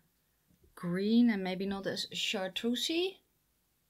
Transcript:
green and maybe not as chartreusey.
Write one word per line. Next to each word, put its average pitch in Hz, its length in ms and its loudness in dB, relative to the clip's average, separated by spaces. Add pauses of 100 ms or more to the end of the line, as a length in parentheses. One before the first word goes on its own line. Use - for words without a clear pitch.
(760)
green 208 560 4
and 196 140 -2
maybe 185 220 -2
not 196 200 -4
as - 260 -4
chartreusey. 240 1040 -2 (720)